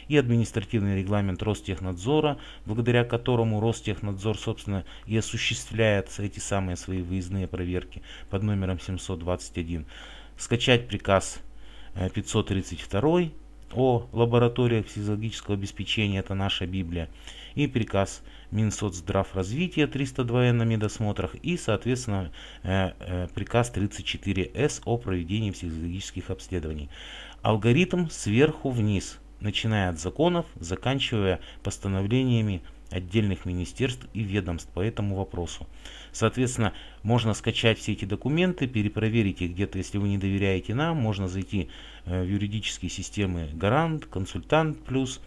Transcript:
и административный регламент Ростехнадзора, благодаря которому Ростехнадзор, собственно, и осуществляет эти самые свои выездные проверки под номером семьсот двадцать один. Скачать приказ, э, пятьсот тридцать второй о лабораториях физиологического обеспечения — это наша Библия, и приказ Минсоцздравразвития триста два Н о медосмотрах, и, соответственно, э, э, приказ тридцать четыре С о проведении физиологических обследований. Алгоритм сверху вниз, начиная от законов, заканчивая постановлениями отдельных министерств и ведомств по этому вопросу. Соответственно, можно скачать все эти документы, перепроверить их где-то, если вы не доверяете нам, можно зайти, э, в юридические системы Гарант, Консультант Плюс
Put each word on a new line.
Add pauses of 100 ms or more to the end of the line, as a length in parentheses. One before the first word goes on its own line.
и
административный
регламент
Ростехнадзора, (300)
благодаря
которому
Ростехнадзор,
собственно, (220)
и
осуществляет
эти
самые
свои
выездные
проверки (260)
под
номером
семьсот
двадцать
один. (500)
Скачать
приказ, (560)
э,
пятьсот
тридцать
второй (400)
о
лабораториях
физиологического
обеспечения —
это
наша
Библия, (460)
и
приказ (260)
Минсоцздравразвития
триста
два
Н
о
медосмотрах,
и,
соответственно, (320)
э,
э,
приказ
тридцать
четыре
С
о
проведении
физиологических
обследований. (520)
Алгоритм
сверху
вниз, (180)
начиная
от
законов, (100)
заканчивая (240)
постановлениями (280)
отдельных
министерств
и
ведомств
по
этому
вопросу. (460)
Соответственно, (280)
можно
скачать
все
эти
документы,
перепроверить
их
где-то,
если
вы
не
доверяете
нам,
можно
зайти, (340)
э,
в
юридические
системы
Гарант,
Консультант
Плюс